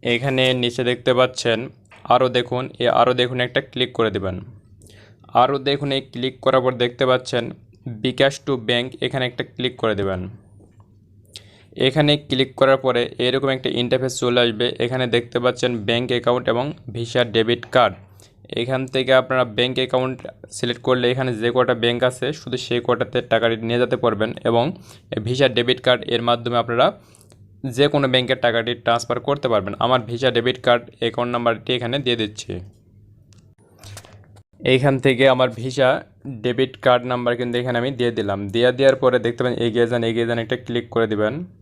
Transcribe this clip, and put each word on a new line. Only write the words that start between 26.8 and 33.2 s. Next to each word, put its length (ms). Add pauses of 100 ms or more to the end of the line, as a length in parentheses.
যে 160
কোনো 200
ব্যাংকের 320
টাকাটি 260 (140)
ট্রান্সফার 320 (100)
করতে 260
পারবেন। 200 (120)
আমার 140 (100)
ভিসা 280
ডেবিট 280
কার্ড 180 (180)
অ্যাকাউন্ট 340
নাম্বারটি 420
এখানে 180 (100)
দিয়ে 160
দিচ্ছি। 300 (2250)